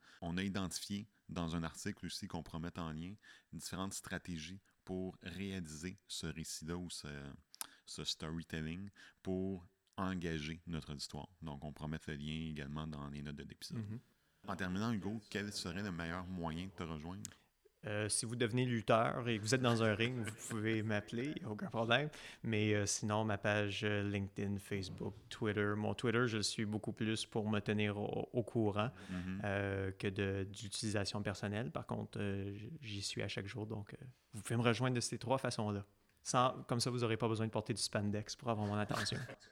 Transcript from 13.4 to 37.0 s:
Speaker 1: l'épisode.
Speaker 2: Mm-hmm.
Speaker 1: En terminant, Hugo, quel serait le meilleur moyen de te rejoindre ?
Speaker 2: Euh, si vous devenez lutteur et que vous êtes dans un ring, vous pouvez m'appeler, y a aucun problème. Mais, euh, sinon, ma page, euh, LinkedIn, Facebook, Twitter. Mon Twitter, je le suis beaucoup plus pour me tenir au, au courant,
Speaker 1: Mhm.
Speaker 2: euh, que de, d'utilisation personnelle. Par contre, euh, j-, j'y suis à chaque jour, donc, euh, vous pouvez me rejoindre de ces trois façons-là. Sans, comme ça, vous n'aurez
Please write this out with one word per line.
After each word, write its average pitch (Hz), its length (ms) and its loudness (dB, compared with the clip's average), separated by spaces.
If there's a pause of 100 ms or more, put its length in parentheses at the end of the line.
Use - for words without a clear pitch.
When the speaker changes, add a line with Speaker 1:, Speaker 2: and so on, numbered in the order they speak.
Speaker 1:
l'épisode. - 360 -8
Speaker 2:
Mm-hmm. 110 200 -6 (480)
Speaker 1:
En 101 80 -2
terminant, 95 380 2
Hugo, 104 360 -2
quel 104 220 0
serait 92 320 -2
le 104 80 -2
meilleur 85 340 -2
moyen 85 420 -2
de 98 40 -10
te 95 120 -6
rejoindre ? 85 460 -6 (580)
Speaker 2:
Euh, 107 220 0
si - 160 0
vous 117 100 -4
devenez 123 300 4
lutteur 120 640 4
et 117 80 2
que 101 40 -2
vous 110 140 4
êtes 127 60 2
dans 117 220 6
un 110 120 6
ring, 120 220 2
vous 104 320 -4
pouvez 110 340 2
m'appeler, 113 580 0
y 180 40 -6
a - 40 -4
aucun 107 200 -4
problème. 117 400 4 (340)
Mais, 107 300 6
euh, 104 120 4
sinon, 107 380 2
ma 107 140 2
page, 104 480 2
euh, 104 180 4
LinkedIn, 101 560 0
Facebook, 95 540 -4 (160)
Twitter. 104 480 2
Mon 107 160 2
Twitter, 120 340 4
je 110 100 0
le 104 60 2
suis 113 220 0
beaucoup 104 260 0
plus 110 340 0
pour 107 240 0
me 107 120 4
tenir 104 360 2
au, 104 360 -2
au 120 100 2
courant, 107 480 2 (180)
Speaker 1:
Mhm. 92 360 -4
Speaker 2:
euh, 98 460 2
que 101 180 -2
de, 98 420 2
d'utilisation 104 720 0
personnelle. 104 500 -2
Par 127 140 -4
contre, 110 340 -4
euh, 101 340 0
j-, 107 160 -10 (120)
j'y 104 200 -4
suis 110 220 -4
à 101 60 -2
chaque 98 180 -4
jour, 104 180 -4
donc, 107 280 -6
euh, - 120 -12 (280)
vous 107 80 -10
pouvez 113 160 0
me 120 60 6
rejoindre 120 320 4
de 120 60 2
ces - 160 -2
trois 123 200 2
façons-là. 107 480 0 (380)
Sans, 127 280 4 (160)
comme 120 140 2
ça, 131 80 2
vous 123 100 0
n'aurez 113 180 4